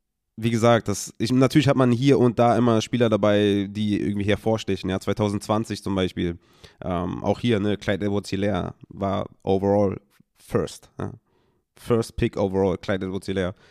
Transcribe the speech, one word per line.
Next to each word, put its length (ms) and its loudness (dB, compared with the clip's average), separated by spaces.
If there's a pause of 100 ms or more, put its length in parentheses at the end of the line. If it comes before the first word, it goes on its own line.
(380)
wie 120 -2
gesagt, 380 4
das, 300 -6
ich, 140 -2
natürlich 360 4
hat 80 4
man 160 4
hier 280 4
und 200 4
da 180 4
immer 240 2
Spieler 280 0
dabei, 600 2
die 320 -2
irgendwie 240 -2
hervorstechen. 640 -2
Ja, 100 -2
zweitausendzwanzig 840 -2
zum 120 -4
Beispiel. 420 -2 (460)
Ähm, 400 -6
auch 160 0
hier, 200 0
ne, 180 0
Clyde 280 -4
Edwards-Helaire 680 -4 (140)
war 380 -4 (160)
overall 560 0 (380)
first, 520 -6 (100)
ja. 120 -8 (680)
First 380 -2
pick 220 -2
overall, 400 0
Clyde 300 -4
Edwards-Helaire. 480 -4 (160)